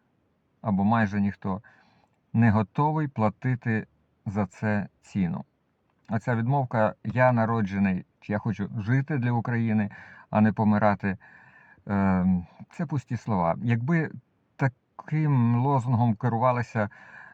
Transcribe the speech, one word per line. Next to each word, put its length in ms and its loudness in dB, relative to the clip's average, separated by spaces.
або 240 0
майже 360 0
ніхто, 420 -4
не 180 4
готовий 580 0
платити 800 -2
за 200 -2
це 420 -4
ціну, 420 -4
оця 220 -2
відмовка 600 0
«я 280 2
народжений», 720 0
чи 120 -6
«я 60 0
хочу 400 -4
жити 400 -2
для 140 -2
України, 580 0
а 100 2
не 120 4
помирати», 640 2
ем, 600 2
це 160 -6
пусті 300 -4
слова. 460 -2
Якби 480 0
таким 1000 0
лозунгом 580 2
керувалися 760 0